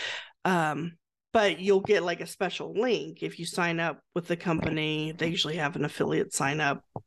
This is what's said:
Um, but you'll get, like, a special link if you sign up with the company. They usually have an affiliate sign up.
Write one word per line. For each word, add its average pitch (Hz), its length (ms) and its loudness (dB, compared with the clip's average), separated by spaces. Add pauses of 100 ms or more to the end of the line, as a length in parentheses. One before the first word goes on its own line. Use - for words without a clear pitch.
(440)
Um, 165 520 0 (360)
but 196 280 4
you'll 190 200 4
get, 196 220 4
like, 170 180 -2
a - 60 -10
special - 480 -4
link 170 480 0
if 160 160 -6
you 165 60 -8
sign 170 340 0
up 165 220 -2 (140)
with 170 120 -4
the 175 100 -2
company. 156 760 -2
They 165 160 -2
usually 165 280 -2
have 147 200 -2
an 139 80 0
affiliate - 480 0
sign 139 280 0
up. 143 220 0 (240)